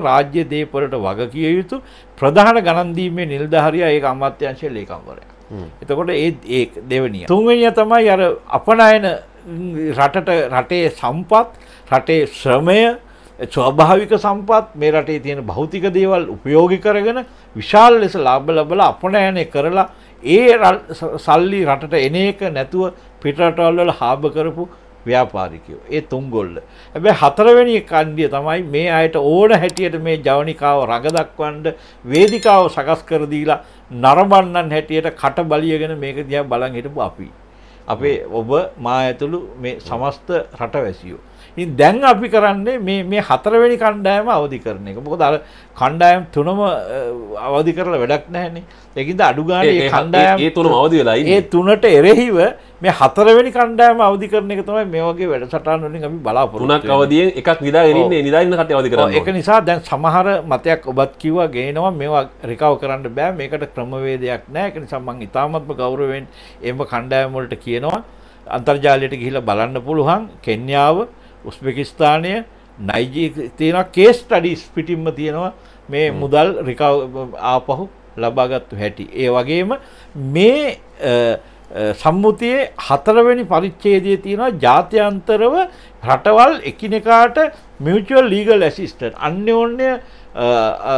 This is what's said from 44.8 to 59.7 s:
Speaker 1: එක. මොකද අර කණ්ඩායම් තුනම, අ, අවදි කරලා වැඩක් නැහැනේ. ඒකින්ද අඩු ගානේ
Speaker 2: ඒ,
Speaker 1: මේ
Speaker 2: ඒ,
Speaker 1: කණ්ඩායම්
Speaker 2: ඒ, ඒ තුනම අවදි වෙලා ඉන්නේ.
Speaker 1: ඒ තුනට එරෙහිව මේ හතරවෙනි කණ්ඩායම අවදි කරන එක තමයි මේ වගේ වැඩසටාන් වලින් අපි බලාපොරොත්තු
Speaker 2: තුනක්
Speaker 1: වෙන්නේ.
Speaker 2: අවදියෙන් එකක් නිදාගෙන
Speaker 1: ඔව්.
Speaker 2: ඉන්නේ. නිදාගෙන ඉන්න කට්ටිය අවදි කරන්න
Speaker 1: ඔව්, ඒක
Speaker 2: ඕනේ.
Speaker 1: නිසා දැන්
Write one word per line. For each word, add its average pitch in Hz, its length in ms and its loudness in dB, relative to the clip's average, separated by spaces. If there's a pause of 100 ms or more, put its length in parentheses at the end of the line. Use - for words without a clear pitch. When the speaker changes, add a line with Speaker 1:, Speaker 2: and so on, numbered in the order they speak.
Speaker 1:
එක. 98 160 -12
මොකද 160 180 -6
අර 147 200 2 (340)
කණ්ඩායම් 170 560 2
තුනම, 175 300 -2
අ, 196 100 0 (760)
අවදි 156 260 0
කරලා 175 260 -4
වැඩක් 147 300 -2
නැහැනේ. 175 340 -10 (320)
ඒකින්ද 165 260 -4
අඩු 151 220 2
ගානේ 180 280 2
Speaker 2:
ඒ, 175 80 2
Speaker 1:
මේ 139 80 0
Speaker 2:
ඒ, - 20 -2
Speaker 1:
කණ්ඩායම් 185 500 2
Speaker 2:
ඒ, 160 60 0
ඒ 160 60 0
තුනම 160 220 2
අවදි 156 240 4
වෙලා 117 180 2
ඉන්නේ. 160 220 2
Speaker 1:
ඒ 196 40 4
තුනට 190 440 2
එරෙහිව 202 520 6 (440)
මේ 175 100 2
හතරවෙනි 220 600 4
කණ්ඩායම 233 480 4
අවදි 202 300 2
කරන 202 220 -2
එක 196 140 -4
තමයි 208 200 -4
මේ 165 160 -4
වගේ 170 300 -4
වැඩසටාන් 151 500 -4
වලින් 156 240 -8
අපි 160 120 -8 (100)
බලාපොරොත්තු 120 400 0
Speaker 2:
තුනක් 147 160 0
Speaker 1:
වෙන්නේ. 139 120 2
Speaker 2:
අවදියෙන් 147 400 4
එකක් 165 260 -2
නිදාගෙන 156 360 4
Speaker 1:
ඔව්. 170 80 4
Speaker 2:
ඉන්නේ. 170 180 0
නිදාගෙන 160 240 2
ඉන්න 175 120 0
කට්ටිය 147 200 0
අවදි 127 100 0
කරන්න 120 140 2
Speaker 1:
ඔව්, - 80 2
ඒක 151 160 0
Speaker 2:
ඕනේ. 190 120 -2
Speaker 1:
නිසා 208 220 2
දැන් 170 200 -2